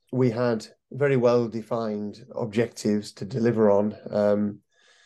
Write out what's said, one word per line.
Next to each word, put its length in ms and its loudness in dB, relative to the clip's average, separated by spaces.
we 200 2
had 340 -2
very 240 0
well-defined 1120 0
objectives 800 -2
to 100 -14
deliver 460 2
on, 260 2
um, 500 0